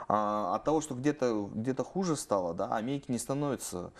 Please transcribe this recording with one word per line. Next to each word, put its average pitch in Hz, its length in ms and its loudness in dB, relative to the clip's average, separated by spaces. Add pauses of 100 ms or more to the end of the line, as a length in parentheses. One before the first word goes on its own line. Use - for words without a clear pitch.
а, 104 480 2
от - 80 -2
того, 151 180 4
что 139 140 -6
где-то, 123 580 2
где-то 127 300 -2
хуже 180 320 -2
стало, 92 400 0
да, 107 200 0
Америке 127 340 -2
не 120 100 0
становится 123 800 -4